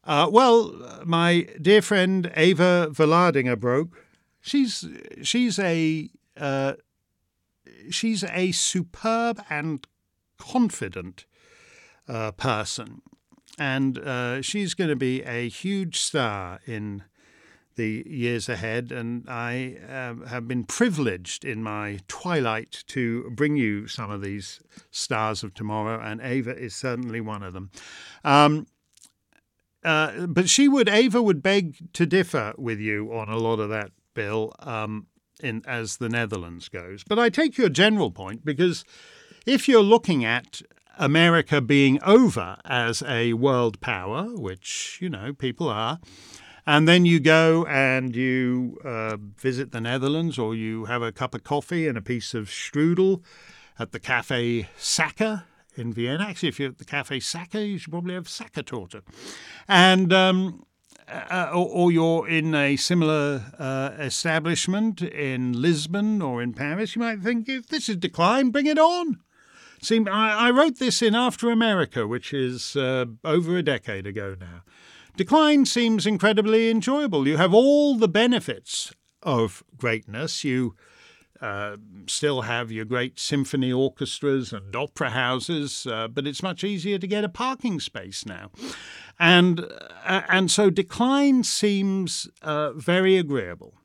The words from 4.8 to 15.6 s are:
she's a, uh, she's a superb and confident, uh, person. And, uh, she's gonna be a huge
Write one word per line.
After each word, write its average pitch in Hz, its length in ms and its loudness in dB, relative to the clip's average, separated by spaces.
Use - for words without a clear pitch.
she's 226 380 0
a, 160 500 0
uh, 135 360 -2
she's 208 340 -2
a 185 260 -2
superb 226 1000 -2
and 151 380 -6
confident, 98 840 -4
uh, 110 240 -6
person. 107 720 -6
And, 135 400 -2
uh, 123 440 -6
she's 196 320 -6
gonna 156 220 -2
be 127 260 -2
a 120 260 -8
huge 190 520 -6